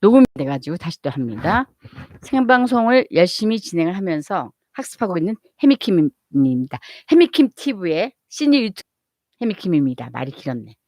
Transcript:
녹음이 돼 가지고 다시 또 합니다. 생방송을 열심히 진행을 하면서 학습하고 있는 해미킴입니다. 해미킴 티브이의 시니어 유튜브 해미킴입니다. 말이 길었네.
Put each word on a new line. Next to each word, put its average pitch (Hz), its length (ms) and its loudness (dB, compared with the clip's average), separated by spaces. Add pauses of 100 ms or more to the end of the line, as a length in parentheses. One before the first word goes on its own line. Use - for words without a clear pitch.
녹음이 247 240 6 (100)
돼 147 100 -6
가지고 139 320 -6
다시 165 260 -10
또 143 80 -4
합니다. 139 580 -4 (540)
생방송을 247 880 2
열심히 214 480 0
진행을 170 360 -4
하면서 165 560 -6 (200)
학습하고 202 460 -6
있는 196 180 -4 (260)
해미킴입니다. 139 1160 0 (320)
해미킴 330 460 4
티브이의 190 560 -4 (160)
시니어 285 340 2
유튜브 214 260 -8 (540)
해미킴입니다. 143 680 -2
말이 127 180 -8
길었네. 117 440 -12 (140)